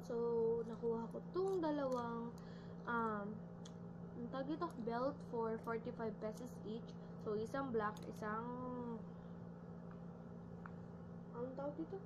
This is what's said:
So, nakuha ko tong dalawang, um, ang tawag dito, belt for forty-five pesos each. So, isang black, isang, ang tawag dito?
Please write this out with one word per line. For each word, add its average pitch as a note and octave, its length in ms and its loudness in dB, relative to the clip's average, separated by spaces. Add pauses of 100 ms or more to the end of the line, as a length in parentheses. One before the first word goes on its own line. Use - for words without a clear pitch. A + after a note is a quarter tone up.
So, A#3+ 60 0 (500)
nakuha A3+ 480 2
ko A#3 80 -2 (160)
tong F#4+ 240 6
dalawang, A#3+ 720 2 (560)
um, A3 380 4 (920)
ang A#3+ 160 -2
tawag C4+ 160 0
dito, D#4+ 160 2 (240)
belt B3+ 240 4 (160)
for A3+ 320 2
forty-five A3+ 560 0
pesos G#3+ 320 -2 (160)
each. A3 240 -4 (320)
So, G#3+ 160 2
isang C4 320 2
black, G#3+ 240 4 (160)
isang, A3 400 0 (3000)
ang C4 160 0
tawag C#4+ 240 -2
dito? F#4+ 280 -2